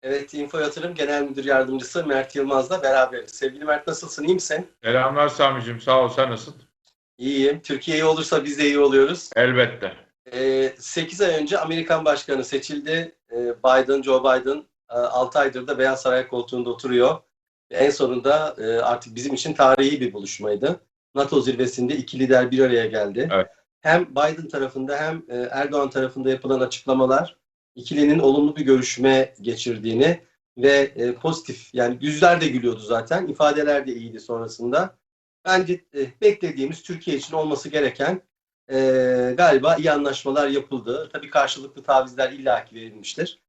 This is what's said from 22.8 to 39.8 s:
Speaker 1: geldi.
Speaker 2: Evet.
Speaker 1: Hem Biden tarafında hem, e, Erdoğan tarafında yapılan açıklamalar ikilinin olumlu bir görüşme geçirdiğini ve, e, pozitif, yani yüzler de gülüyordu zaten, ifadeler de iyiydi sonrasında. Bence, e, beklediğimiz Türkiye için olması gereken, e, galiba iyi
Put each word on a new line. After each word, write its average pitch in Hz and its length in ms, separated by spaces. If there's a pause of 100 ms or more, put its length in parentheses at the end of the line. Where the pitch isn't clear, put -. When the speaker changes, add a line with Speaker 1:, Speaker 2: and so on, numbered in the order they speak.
Speaker 1:
geldi. 107 460
Speaker 2:
Evet. 92 140 (340)
Speaker 1:
Hem 170 300
Biden 151 380
tarafında 135 480
hem, 160 320
e, 123 80
Erdoğan 139 540
tarafında 131 400
yapılan 131 300
açıklamalar 131 840 (320)
ikilinin 147 440
olumlu 147 380
bir 147 80
görüşme 131 760
geçirdiğini 117 800 (380)
ve, 127 100
e, 139 460
pozitif, - 600
yani 123 260
yüzler 160 400
de 160 80
gülüyordu 120 320
zaten, 120 460
ifadeler 147 600
de 127 80
iyiydi 113 260
sonrasında. 120 760 (480)
Bence, 185 280
e, 139 480
beklediğimiz 160 600
Türkiye 160 340
için 151 200
olması 151 320
gereken, 151 540 (460)
e, 131 100 (580)
galiba 156 400
iyi 156 160